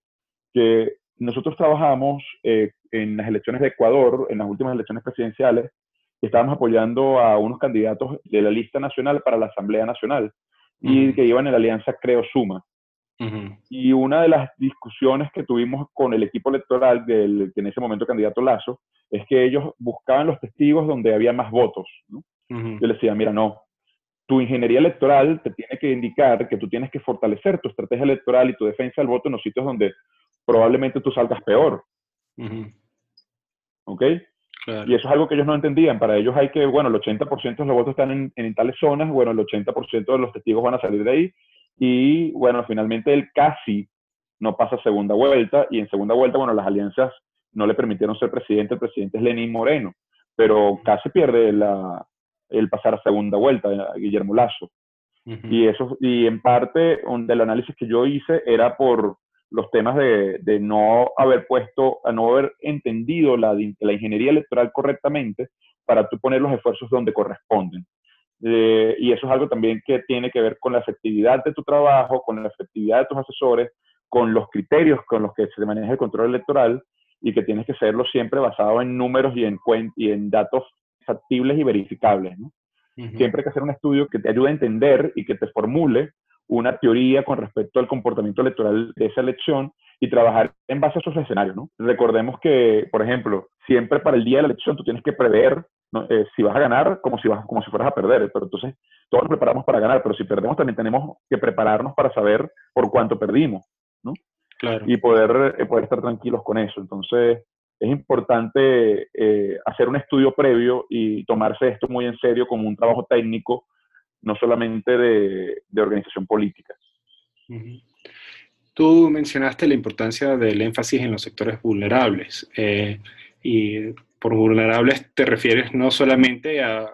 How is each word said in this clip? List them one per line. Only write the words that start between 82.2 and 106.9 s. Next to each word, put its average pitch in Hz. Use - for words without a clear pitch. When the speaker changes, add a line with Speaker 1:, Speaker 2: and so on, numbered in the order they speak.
Speaker 1:
¿no? 117
Speaker 2:
Ujú. 113
Speaker 1:
Siempre 123
hay 135
que 139
hacer 139
un 147
estudio 143
que 113
te 101
ayude 127
a 151
entender 131
y 104
que -
te -
formule 131
una 120
teoría 127
con 131
respecto 104
al 123
comportamiento 110
electoral 113
de 117
esa 127
elección 135
y 120
trabajar 113
en 135
base 151
a -
esos 156
escenarios, 101
¿no? 131
Recordemos 120
que, 120
por 107
ejemplo, 110
siempre 123
para 147
el 117
día 127
de 147
la 147
elección 139
tú -
tienes 117
que -
prever, 131
¿no? 113
Eh, 107
si 110
vas 104
a 135
ganar 147
como 123
si 107
vas, 107
como 110
si -
fueras 117
a -
perder, 104
pero 98
entonces 101
todos 117
nos -
preparamos 131
para 123
ganar, 123
pero 104
si 107
perdemos 104
también 131
tenemos 120
que 131
prepararnos 113
para 131
saber 107
por 120
cuánto 113
perdimos, 107
¿no? 127
Speaker 2:
Claro. 113
Speaker 1:
Y 120
poder, 120
eh, 123
poder 113
estar 107
tranquilos 117
con 113
eso. 104
Entonces, 117